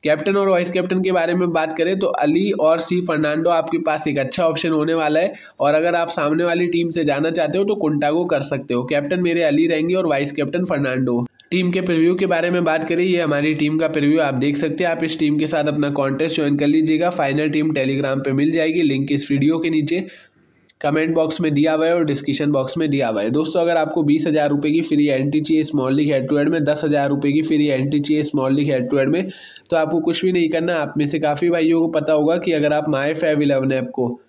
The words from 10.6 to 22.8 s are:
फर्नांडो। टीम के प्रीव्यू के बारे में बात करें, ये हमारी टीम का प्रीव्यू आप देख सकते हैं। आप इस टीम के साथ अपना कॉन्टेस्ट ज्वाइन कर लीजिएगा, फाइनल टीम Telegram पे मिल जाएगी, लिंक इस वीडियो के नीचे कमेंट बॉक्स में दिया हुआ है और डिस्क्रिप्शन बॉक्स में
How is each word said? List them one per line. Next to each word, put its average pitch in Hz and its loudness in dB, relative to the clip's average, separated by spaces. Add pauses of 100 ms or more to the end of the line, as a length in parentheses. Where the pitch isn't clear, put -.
फर्नांडो। 131 -2 (260)
टीम 180 0
के 185 -2
प्रीव्यू 175 2
के 190 -2
बारे 175 0
में 175 0
बात 160 0
करें, 170 0
ये 180 2
हमारी 151 0
टीम 151 0
का 160 0
प्रीव्यू 156 2
आप 139 0
देख 143 0
सकते 156 -2
हैं। 170 0
आप 165 -2
इस 160 -4
टीम 151 0
के 156 0
साथ 147 0
अपना 147 0
कॉन्टेस्ट 143 -2
ज्वाइन 143 0
कर 143 0
लीजिएगा, 156 2
फाइनल 151 0
टीम 151 0
Telegram 135 -2
पे 139 -2
मिल 147 0
जाएगी, 160 0
लिंक 139 0
इस 143 -2
वीडियो 143 2
के 165 -2
नीचे 160 0 (760)
कमेंट 156 0
बॉक्स 160 0
में 156 0
दिया 156 2
हुआ 160 0
है 170 2
और 170 2
डिस्क्रिप्शन 147 -2
बॉक्स 135 -2
में 160 0